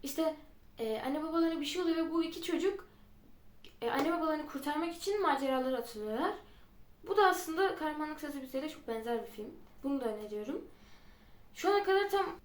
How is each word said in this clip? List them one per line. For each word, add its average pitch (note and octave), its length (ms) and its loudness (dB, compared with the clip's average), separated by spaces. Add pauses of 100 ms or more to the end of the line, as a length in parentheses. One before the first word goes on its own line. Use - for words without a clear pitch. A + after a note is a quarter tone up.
İşte, D#4 340 0 (420)
e, A3 220 -2
anne D4 220 -2
babalarına E4 380 2
bir D4 60 -2
şey F4+ 160 -2
oluyor E4 140 2
ve E4 140 0
bu E4 140 2
iki - 180 -6
çocuk, F4+ 460 0 (920)
e, A#3 80 0
anne C#4+ 220 2
babalarını D#4+ 340 0
kurtarmak D4+ 500 -2
için G4+ 260 0
maceralara C4 540 2
atılıyorlar. A#3 580 -2 (720)
Bu F#4+ 100 2
da G4+ 100 8
aslında F4 500 2
Kahramanlık D4+ 440 -4
Sırası C#4+ 220 -6
birde C4+ 260 -4
çok - 200 -12
benzer A3+ 340 -2
bir G3+ 60 -10
film. A3 260 -10 (280)
Bunu C#4 180 0
da B3 40 -4
öneriyorum. G#3+ 640 -4 (880)
Şu F4 160 0
ana G4+ 140 4
kadar G4 260 4
tam F#4+ 160 4 (180)